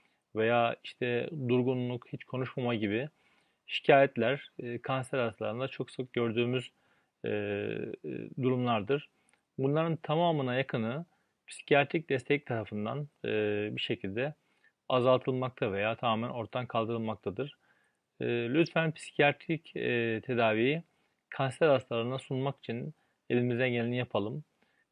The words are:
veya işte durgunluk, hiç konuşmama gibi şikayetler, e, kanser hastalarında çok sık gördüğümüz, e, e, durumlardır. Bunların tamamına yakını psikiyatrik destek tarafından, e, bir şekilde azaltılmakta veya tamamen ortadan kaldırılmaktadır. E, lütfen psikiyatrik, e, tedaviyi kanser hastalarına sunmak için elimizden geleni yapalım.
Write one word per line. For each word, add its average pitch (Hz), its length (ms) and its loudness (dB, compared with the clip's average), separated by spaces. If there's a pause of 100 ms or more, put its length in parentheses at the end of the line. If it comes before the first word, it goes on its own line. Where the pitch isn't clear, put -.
(360)
veya 117 480 2
işte 123 460 -2 (180)
durgunluk, 123 680 0
hiç 131 100 -12
konuşmama 123 520 -4
gibi 110 340 0 (580)
şikayetler, 139 840 4 (100)
e, 120 220 -8
kanser 135 380 -2
hastalarında 113 480 -2
çok - 240 -8
sık 127 220 -8
gördüğümüz, 120 580 0 (540)
e, 113 40 -2
e, 104 600 -4 (520)
durumlardır. 123 680 0 (480)
Bunların 156 380 2
tamamına 151 600 0
yakını 131 500 -2 (420)
psikiyatrik 143 600 2
destek 139 360 0
tarafından, 113 640 -4 (180)
e, 113 40 -4 (460)
bir 120 60 -6
şekilde 117 520 -4 (560)
azaltılmakta 127 840 2
veya 107 220 -2
tamamen 113 340 -2
ortadan 123 380 -6
kaldırılmaktadır. 113 880 -4 (640)
E, 127 40 -2
lütfen 143 680 0
psikiyatrik, - 840 0
e, 117 500 0
tedaviyi 120 580 2 (460)
kanser 135 380 0
hastalarına 123 520 2
sunmak 135 400 -4
için 131 340 -6 (360)
elimizden 123 400 2
geleni 120 280 0
yapalım. 120 460 -2 (480)